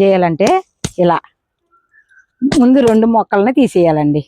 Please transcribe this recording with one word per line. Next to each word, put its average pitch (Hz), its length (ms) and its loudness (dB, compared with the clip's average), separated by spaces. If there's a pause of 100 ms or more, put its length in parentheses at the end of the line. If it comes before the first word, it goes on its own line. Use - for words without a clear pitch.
చేయాలంటే, 185 460 0 (540)
ఇలా 170 160 0 (1400)
ముందు 254 160 2 (100)
రెండు 220 260 2
మొక్కల్ని 208 460 0
తీసేయాలండి. 151 680 0